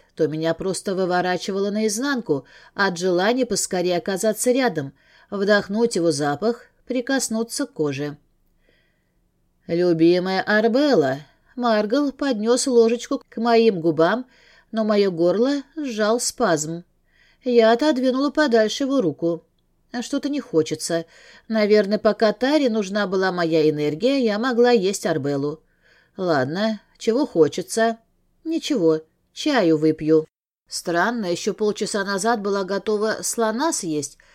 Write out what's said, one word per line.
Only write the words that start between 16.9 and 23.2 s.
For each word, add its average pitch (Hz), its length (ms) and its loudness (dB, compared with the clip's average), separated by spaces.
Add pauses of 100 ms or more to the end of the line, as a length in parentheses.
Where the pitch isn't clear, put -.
Я 233 300 6
отодвинула 262 560 2
подальше 233 560 2
его 269 160 0
руку. 165 420 -2 (580)
Что-то 277 280 -6
не 285 100 -4
хочется. 165 680 -2 (440)
Наверное, 214 480 4
пока 208 340 2
Таре 277 380 2
нужна 208 380 -2
была 190 260 0